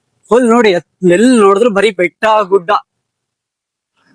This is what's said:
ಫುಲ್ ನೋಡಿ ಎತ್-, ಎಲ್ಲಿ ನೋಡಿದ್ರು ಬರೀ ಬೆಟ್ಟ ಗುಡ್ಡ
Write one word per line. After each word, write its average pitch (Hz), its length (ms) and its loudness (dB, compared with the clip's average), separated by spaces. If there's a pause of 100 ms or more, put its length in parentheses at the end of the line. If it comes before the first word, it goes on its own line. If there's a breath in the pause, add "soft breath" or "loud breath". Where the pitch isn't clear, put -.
(300)
ಫುಲ್ 247 200 2
ನೋಡಿ 226 220 2
ಎತ್-, 175 180 -6 (220)
ಎಲ್ಲಿ 240 260 2
ನೋಡಿದ್ರು 202 320 2
ಬರೀ 196 200 -2
ಬೆಟ್ಟ 180 340 -6 (240)
ಗುಡ್ಡ 185 220 -4 (1400)